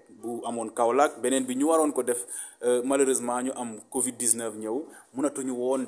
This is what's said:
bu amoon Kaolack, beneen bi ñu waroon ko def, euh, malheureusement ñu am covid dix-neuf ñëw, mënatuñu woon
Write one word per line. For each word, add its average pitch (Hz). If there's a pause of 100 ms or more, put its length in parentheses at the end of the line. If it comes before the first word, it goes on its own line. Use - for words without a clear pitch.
bu 117
amoon 113
Kaolack, 127
beneen 127
bi 123
ñu 135
waroon 156
ko 127
def, 120 (380)
euh, 123
malheureusement 127
ñu 131
am 117 (100)
covid 127
dix-neuf 117
ñëw, 110 (300)
mënatuñu 135
woon 127